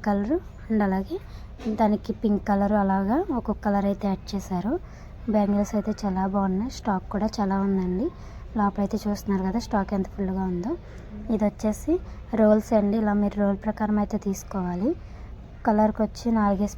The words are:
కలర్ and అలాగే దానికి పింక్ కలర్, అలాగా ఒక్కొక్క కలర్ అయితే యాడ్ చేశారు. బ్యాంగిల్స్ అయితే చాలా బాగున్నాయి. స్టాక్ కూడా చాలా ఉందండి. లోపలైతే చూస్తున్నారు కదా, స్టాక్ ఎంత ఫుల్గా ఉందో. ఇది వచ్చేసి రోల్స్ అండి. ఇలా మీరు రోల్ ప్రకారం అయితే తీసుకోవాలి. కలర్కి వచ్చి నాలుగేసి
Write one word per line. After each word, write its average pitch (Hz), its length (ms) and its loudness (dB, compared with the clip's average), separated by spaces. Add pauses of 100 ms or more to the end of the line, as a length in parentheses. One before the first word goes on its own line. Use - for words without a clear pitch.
కలర్ 202 280 2 (340)
and 214 180 4
అలాగే 190 300 0 (640)
దానికి 214 320 4 (100)
పింక్ 208 280 2
కలర్, 202 340 4
అలాగా 196 340 2 (200)
ఒక్కొక్క 214 280 -4
కలర్ 202 260 2
అయితే 202 200 -2
యాడ్ - 240 -4
చేశారు. 190 380 -2 (600)
బ్యాంగిల్స్ 202 400 2
అయితే 214 160 0 (140)
చాలా 190 180 0 (120)
బాగున్నాయి. 196 420 0
స్టాక్ 190 380 -2
కూడా 208 120 0 (120)
చాలా 196 260 2
ఉందండి. 190 420 0 (520)
లోపలైతే 202 380 2 (100)
చూస్తున్నారు 202 400 0
కదా, 202 200 0
స్టాక్ 202 300 0
ఎంత 190 180 0
ఫుల్గా 190 360 -2
ఉందో. 180 200 -2 (600)
ఇది 214 160 2
వచ్చేసి 214 440 -2 (460)
రోల్స్ 214 400 6
అండి. 202 240 2
ఇలా 208 100 2 (100)
మీరు 202 180 0
రోల్ 196 240 2
ప్రకారం 214 380 0
అయితే 208 140 -2 (100)
తీసుకోవాలి. 190 640 -2 (760)
కలర్కి 214 380 4
వచ్చి - 220 -4 (120)
నాలుగేసి 202 380 2